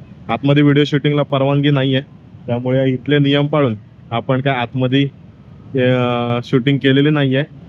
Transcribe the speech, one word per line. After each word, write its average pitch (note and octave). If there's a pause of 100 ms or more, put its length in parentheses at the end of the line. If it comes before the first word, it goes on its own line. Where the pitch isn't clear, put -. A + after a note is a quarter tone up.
(280)
आतमध्ये C#3
व्हिडिओ C#3+
शूटिंगला D3
परवानगी C#3+
नाहीये, C3+ (460)
त्यामुळे B2+
इथले C3
नियम C#3+
पाळून C#3+ (360)
आपण A#2+
काय C#3
आतमध्ये, B2+ (760)
अ, B2
शूटिंग C#3
केलेले C#3
नाहीये C3+ (240)